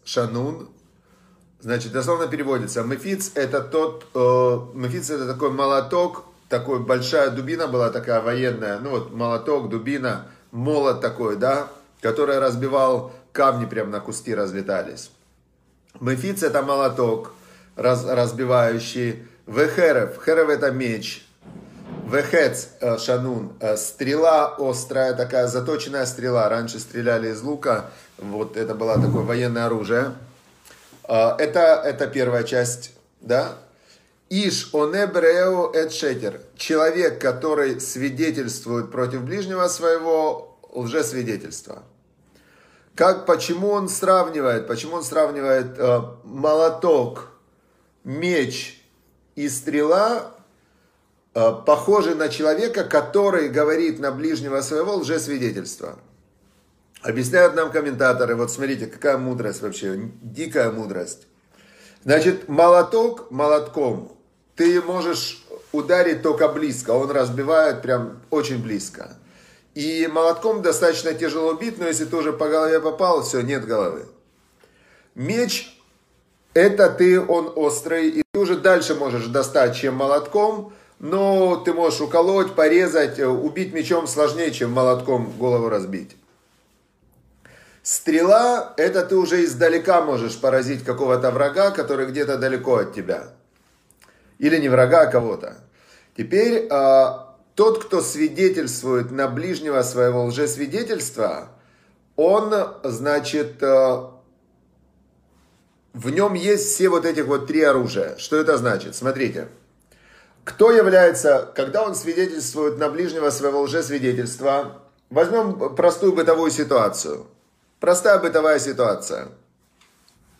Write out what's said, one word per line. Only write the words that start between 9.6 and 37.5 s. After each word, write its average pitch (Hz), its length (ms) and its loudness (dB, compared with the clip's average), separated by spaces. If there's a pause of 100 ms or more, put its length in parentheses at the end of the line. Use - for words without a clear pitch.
дубина, 113 600 -6 (240)
молот 131 480 0
такой, 113 340 -2
да, 135 320 0 (340)
который 139 380 0
разбивал 131 720 0 (220)
камни, 131 320 2
прям 101 260 -6
на 104 80 -6
куски - 340 -10
разлетались. 95 800 -6 (880)
Мефиц — 165 460 -4
это 143 180 0
молоток, 131 720 0 (420)
раз-, 123 320 0
разбивающий. 120 1200 0 (220)
Вехерев, 143 760 0
херев 160 240 4
это 143 220 0
меч. 120 560 -6 (840)
Вехец, 139 600 0 (120)
э, 117 180 0
шанун, 123 600 -4
э, 110 180 -2
стрела 151 800 0
острая, 131 580 -2
такая 123 340 0
заточенная 135 580 -4
стрела. 120 420 -2
Раньше 117 300 -4
стреляли 113 520 -2
из 110 120 -8
лука, 135 480 -4 (280)
вот 104 380 -8
это 110 200 -4
было 110 260 -2
такое 113 220 0
военное 117 420 -2
оружие. 117 460 -2 (960)
Э, 113 300 4
это, 156 460 4
это 143 220 -2
первая 123 380 0
часть, 123 480 -4 (280)
да. 127 380 -2 (680)
Иш 190 460 -4
онебрео 175 1000 2
эт 160 200 0
шетер. 123 480 -4 (160)
Человек, 160 640 0
который 139 600 0